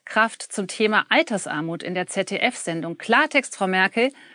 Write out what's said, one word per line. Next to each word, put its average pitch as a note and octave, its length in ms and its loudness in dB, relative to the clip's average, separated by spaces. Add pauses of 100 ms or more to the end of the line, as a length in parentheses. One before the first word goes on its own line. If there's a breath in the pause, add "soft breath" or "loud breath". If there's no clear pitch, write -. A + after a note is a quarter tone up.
Kraft - 360 0
zum - 260 -6
Thema G#3+ 420 0
Altersarmut E3+ 760 0
in F3+ 100 -6
der F3+ 140 -4
Z-D-F-Sendung E3+ 880 -4
Klartext, A3+ 580 2
Frau F#3+ 120 0
Merkel, F#3+ 440 4 (240 loud breath)